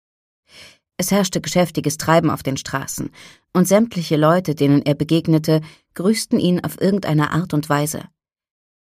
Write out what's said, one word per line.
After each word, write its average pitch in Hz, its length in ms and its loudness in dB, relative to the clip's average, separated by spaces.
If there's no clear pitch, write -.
Es 185 140 -2
herrschte 190 280 0
geschäftiges 156 560 -2
Treiben 160 340 2
auf 120 140 -4
den 135 140 -4
Straßen, - 520 -8
und 180 120 4
sämtliche 190 520 2
Leute, 156 380 2
denen 143 260 4
er 147 140 2
begegnete, 156 680 2
grüßten 220 440 -2
ihn 180 280 2
auf - 160 -8
irgendeine 156 500 0
Art 160 220 -2
und 151 160 -2
Weise. 147 400 -4